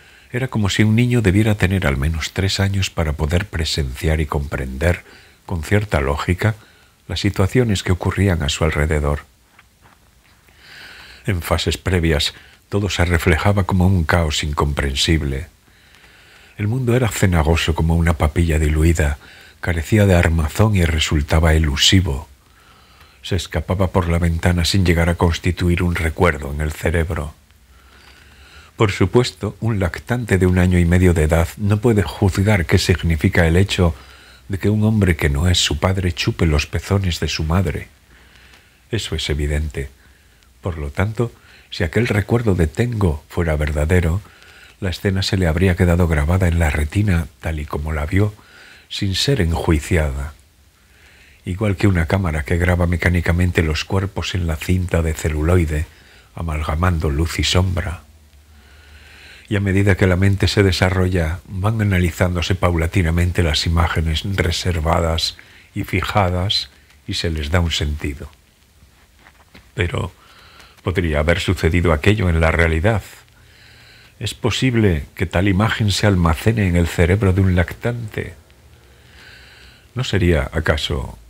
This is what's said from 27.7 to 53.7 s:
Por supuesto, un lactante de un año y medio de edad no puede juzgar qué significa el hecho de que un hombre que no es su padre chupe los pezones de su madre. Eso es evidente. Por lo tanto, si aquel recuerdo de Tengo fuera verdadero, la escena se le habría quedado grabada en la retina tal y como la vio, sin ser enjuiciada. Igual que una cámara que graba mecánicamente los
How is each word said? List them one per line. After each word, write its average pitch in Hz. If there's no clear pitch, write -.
Por 110
supuesto, 107
un 113
lactante 101
de 92
un 90
año 90
y 87
medio 90
de 78
edad 82
no 107
puede 107
juzgar 98
qué 95
significa 82
el 82
hecho 92
de 98
que 101
un 107
hombre 101
que 80
no 73
es 90
su -
padre 92
chupe -
los 73
pezones 95
de 78
su -
madre. 85
Eso 101
es 76
evidente. 73
Por 80
lo 71
tanto, 110
si -
aquel 110
recuerdo 110
de 82
Tengo 101
fuera 82
verdadero, 82
la 98
escena 95
se -
le 92
habría 85
quedado 87
grabada 85
en 85
la 80
retina 82
tal 80
y 73
como 76
la 76
vio, 98
sin 95
ser 135
enjuiciada. 76
Igual 98
que -
una 87
cámara 82
que 85
graba 87
mecánicamente 87
los 76